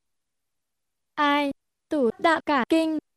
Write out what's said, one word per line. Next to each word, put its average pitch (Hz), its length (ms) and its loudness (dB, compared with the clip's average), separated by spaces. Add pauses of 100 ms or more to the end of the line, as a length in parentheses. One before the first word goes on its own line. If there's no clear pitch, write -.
(1160)
"Ai?" 285 380 0 (360)
Tử 269 300 0
Đạm 330 280 0
cả 277 220 0
kinh. 320 300 0 (180)